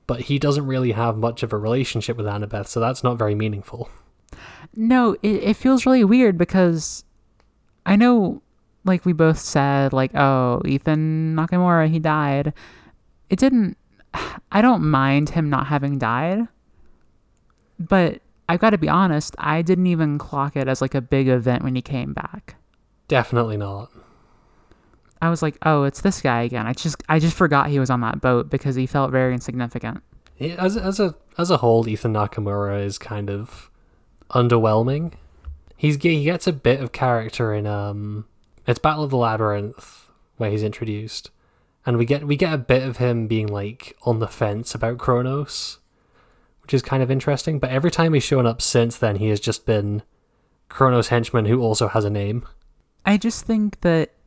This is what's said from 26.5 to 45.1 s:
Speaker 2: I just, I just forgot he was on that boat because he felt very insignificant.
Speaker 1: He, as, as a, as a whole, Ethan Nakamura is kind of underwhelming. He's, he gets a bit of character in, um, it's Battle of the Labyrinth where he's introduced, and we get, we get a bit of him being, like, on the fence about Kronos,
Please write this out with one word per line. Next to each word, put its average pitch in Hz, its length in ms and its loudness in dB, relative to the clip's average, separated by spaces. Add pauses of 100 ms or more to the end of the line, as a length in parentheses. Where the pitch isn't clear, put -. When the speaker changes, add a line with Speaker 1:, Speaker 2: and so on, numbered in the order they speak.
Speaker 2:
I 123 60 -2
just, - 240 -8 (100)
I 160 120 4
just 160 180 2
forgot 143 320 2
he 143 100 0
was 131 100 0
on 123 120 0
that - 200 -4
boat 123 280 0
because 135 260 -4
he 127 120 -2
felt 135 240 -2
very 131 220 0
insignificant. 120 680 -8 (340)
Speaker 1:
He, 151 160 -8
as, 185 260 -2
as 190 220 -4
a, 180 160 0 (220)
as 175 140 0
a 151 60 4
whole, 117 300 4
Ethan 110 260 -2
Nakamura 101 680 -4
is 98 140 -6
kind 101 320 -8
of 104 400 -10 (640)
underwhelming. 120 840 2 (640)
He's, 147 240 2
he 160 220 2
gets 165 240 -2
a 175 60 0
bit 135 280 2
of 120 100 -6
character 113 640 -2
in, 104 140 -2
um, 104 580 -6 (420)
it's 120 120 -2
Battle 151 240 0
of 143 80 -4
the 131 60 0
Labyrinth 110 880 -4 (300)
where 110 140 -2
he's 107 120 -2
introduced, 107 680 -8 (560)
and 120 120 0
we 117 80 2
get, 143 200 -2
we 147 100 0
get 160 180 0
a 151 40 -2
bit 131 260 2
of 131 140 -6
him 117 300 0
being, 110 200 0
like, 101 560 -8
on 117 160 0
the 110 80 -4
fence 107 460 -4
about 117 240 -4
Kronos, 131 800 -2 (840)